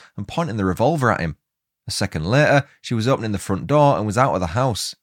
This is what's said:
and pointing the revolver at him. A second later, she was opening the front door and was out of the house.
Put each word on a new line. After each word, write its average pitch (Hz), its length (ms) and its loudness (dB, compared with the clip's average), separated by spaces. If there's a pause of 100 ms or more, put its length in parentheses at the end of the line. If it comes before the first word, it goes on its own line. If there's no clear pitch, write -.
(160)
and 101 120 -10
pointing 143 280 -4
the 101 80 0
revolver 120 460 2
at - 80 2
him. 80 200 -4 (500)
A - 20 -6
second 87 340 -4
later, 135 440 2 (120)
she - 140 -6
was 113 140 0
opening 117 240 0
the 98 60 -2
front 92 280 -4
door 143 300 4
and 104 100 -2
was 104 100 -4
out 123 180 2
of 95 40 0
the 85 200 -4
house. 127 440 -2